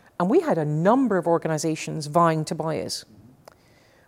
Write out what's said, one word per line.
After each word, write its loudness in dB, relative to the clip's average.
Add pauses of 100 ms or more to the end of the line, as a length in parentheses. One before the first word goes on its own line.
(180)
And 0
we 6
had 0
a 0
number 2
of -2
organizations -2
vying 2
to -6
buy -4
us. -8 (1040)